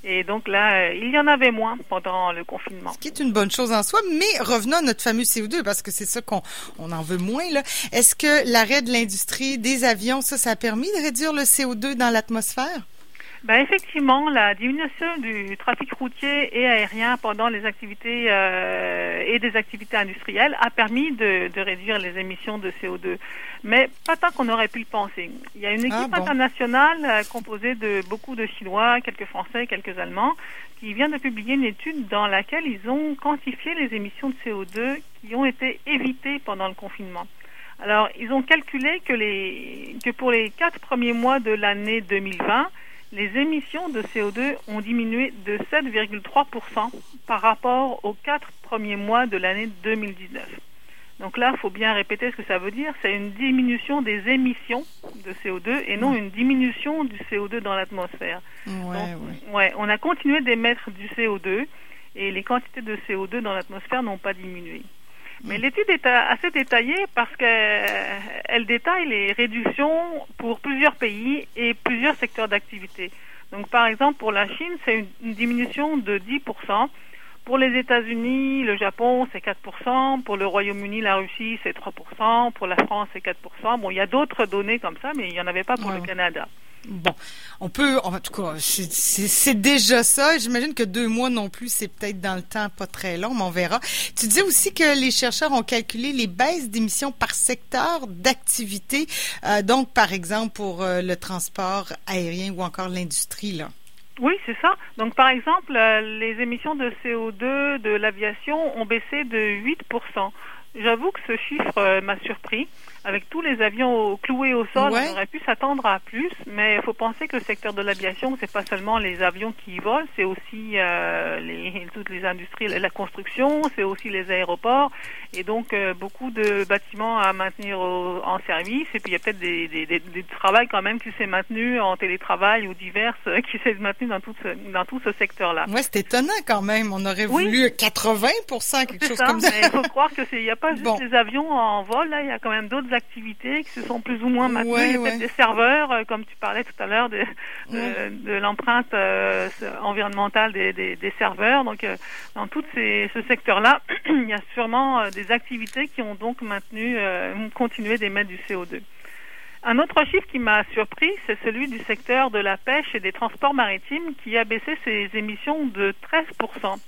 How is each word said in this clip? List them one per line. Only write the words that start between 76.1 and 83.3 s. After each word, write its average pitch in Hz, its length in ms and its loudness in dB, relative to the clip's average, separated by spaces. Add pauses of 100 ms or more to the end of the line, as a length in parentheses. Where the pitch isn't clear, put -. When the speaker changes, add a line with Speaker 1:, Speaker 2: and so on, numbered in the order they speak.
Speaker 1:
dix 233 220 -4
pour - 260 -8
cent. 220 240 2 (540)
Pour 254 140 0
les 262 200 4
États-Unis, 254 840 2
le 208 140 2
Japon, 240 560 2
c'est 185 80 -8
quatre 202 180 -4
pour - 240 -12
cent. 262 380 2
Pour 202 160 -2
le 196 100 0
Royaume-Uni, 202 540 0
la 196 160 4
Russie, 220 440 -4
c'est 170 120 -4
trois - 180 -10
pour - 160 -16 (100)
cent. 233 340 4
Pour 202 160 -6
la 180 100 0
France, 208 340 0
c'est 190 80 -10
quatre 185 200 -6